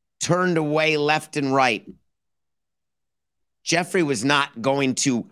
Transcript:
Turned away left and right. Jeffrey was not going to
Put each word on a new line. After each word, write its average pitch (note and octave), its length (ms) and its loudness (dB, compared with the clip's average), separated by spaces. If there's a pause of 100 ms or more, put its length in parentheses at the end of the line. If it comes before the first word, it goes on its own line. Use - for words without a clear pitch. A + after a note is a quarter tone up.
(200)
Turned F3+ 380 0
away D#3 400 0
left D3+ 400 -2
and C3+ 160 0
right. B2+ 340 2 (1800)
Jeffrey F3 400 0
was C3+ 200 -2
not C#3+ 380 0
going C3+ 320 0
to A#2+ 380 -2